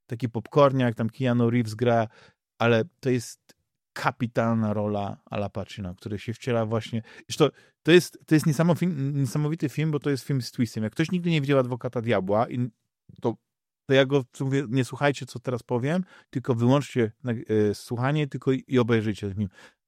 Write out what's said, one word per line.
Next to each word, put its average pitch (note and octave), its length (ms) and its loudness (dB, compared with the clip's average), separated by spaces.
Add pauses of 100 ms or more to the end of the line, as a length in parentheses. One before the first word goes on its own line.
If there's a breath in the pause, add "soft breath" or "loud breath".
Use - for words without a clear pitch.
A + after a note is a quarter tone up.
taki B2 220 -6
popcorniak, C3 680 2
tam A2+ 160 -4
Keanu A#2+ 400 0
Reeves A#2 240 0
gra, A#2 340 2 (500 soft breath)
ale A#2 260 4 (160)
to C3+ 100 -2
jest B2 300 -4 (520)
kapitalna A#2 800 -2
rola G#2 520 -2
Al G2+ 260 -6
Pacino, F#2+ 440 -10
który G#2 240 -8
się A2 160 -8
wciela A#2 320 -2
właśnie, A2 360 -4 (260 loud breath)
zresztą D3 200 4 (340 soft breath)
to D#3 100 4
jest, - 340 4
to - 80 4
jest D3+ 120 2
niesamowi-, D#3 680 0
niesamowity D3 540 -2
film, D3+ 220 -2
bo D3 80 -2
to D3 120 -2
jest C3 140 -4
film C3+ 180 -2
z - 80 -12
twistem. A2+ 340 -2
Jak G#2+ 80 -4
ktoś D#3+ 180 -2
nigdy F3 200 -2
nie D#3+ 100 2
widział C#3 180 2
Adwokata B2 420 -2
Diabła, G#2+ 480 2
i B2+ 220 -4 (520)
to A2+ 140 -2 (520)
to C3+ 60 4
ja C3+ 120 6
go C3+ 180 0 (160)
mówię, C#3 280 -2
nie B2+ 160 0
słuchajcie, C#3 420 -2
co - 140 -14
teraz B2 220 -6
powiem, C#3+ 420 -2 (260 loud breath)
tylko C3 240 -2
wyłączcie A#2+ 580 2 (120)
nag-, A2 460 0
e, G2 40 -2
słuchanie, C#3 520 -4
tylko C3+ 260 -2
i, C3 160 -2
i C3 100 2
obejrzyjcie A2 500 2
ten F#2+ 80 -8
film. G2+ 120 -2 (400 loud breath)